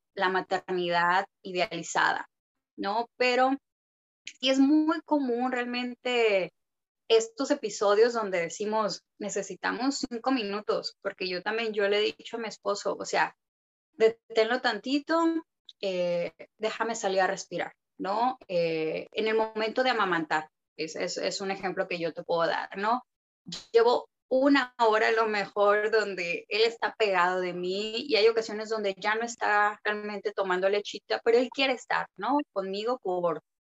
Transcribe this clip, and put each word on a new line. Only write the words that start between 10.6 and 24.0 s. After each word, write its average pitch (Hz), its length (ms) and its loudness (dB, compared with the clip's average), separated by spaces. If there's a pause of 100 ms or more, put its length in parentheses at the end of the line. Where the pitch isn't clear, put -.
porque 196 260 -6
yo 180 140 -6
también, 220 300 -4
yo 202 160 0
le 202 100 2
he 214 200 0
dicho - 180 -14
a 233 40 -8
mi 226 80 -8
esposo, 196 500 -4
o 196 60 -8
sea, 165 320 -2 (580)
"Deténlo 226 640 2
tantito, 269 600 0 (600)
eh, 180 520 -2 (260)
déjame 220 380 -4
salir 190 240 0
a 185 80 4
respirar", - 460 -6 (240)
¿no? 220 400 -2 (100)
Eh, 165 640 -2
en 220 160 -2
el 220 80 2
momento 220 480 -2
de 262 60 2
amamantar, 170 600 0 (260)
es, 160 200 -8
es, 180 220 -6
es - 220 -4
un 196 100 -4
ejemplo 185 380 -6
que 180 100 -4
yo 165 140 -4
te 170 120 -12
puedo 165 240 0
dar, - 300 -4
¿no? 226 240 0 (680)
Llevo 233 360 4 (260)